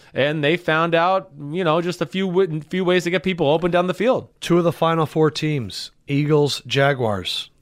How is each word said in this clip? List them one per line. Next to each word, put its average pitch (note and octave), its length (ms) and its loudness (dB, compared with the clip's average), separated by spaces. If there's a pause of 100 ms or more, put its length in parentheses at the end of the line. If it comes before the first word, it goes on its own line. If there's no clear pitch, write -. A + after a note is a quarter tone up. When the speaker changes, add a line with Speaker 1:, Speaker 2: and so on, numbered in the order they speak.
(120)
Speaker 1:
and D3 300 0
they D#3 140 2
found E3 400 0
out, F#3+ 340 0 (220)
you F#3 100 -4
know, E3 180 2
just F3 220 -4
a D3+ 40 -4
few F#3+ 200 -4
wi-, F3 420 0
few F#3 160 -2
ways F3+ 200 2
to F3 60 -4
get F3+ 120 -2
people E3+ 260 0
open E3 220 2
down F3 160 2
the F3+ 80 -2
field. G3+ 340 0 (120)
Speaker 2:
Two F3 180 2
of F3 60 2
the E3 80 2
final E3 340 0
four D#3 240 2
teams, D3 640 -6 (160)
Eagles, D3 580 2
Jaguars. B2 840 -2 (120)